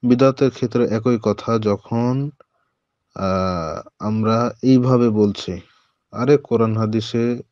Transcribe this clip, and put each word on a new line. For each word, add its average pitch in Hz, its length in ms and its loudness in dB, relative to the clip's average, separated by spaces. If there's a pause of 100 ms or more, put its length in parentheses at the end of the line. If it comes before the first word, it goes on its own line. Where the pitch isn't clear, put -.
বিদআতের 127 480 2
ক্ষেত্রে 120 340 -2
একই 113 380 0
কথা, 110 360 -2
যখন, 120 720 -2 (840)
আহ, 92 720 -4 (100)
আমরা 110 640 -2
এইভাবে 123 480 4
বলছি, 101 500 0 (520)
"আরে 127 240 2
কোরআন 113 400 0
হাদিসে 113 760 -2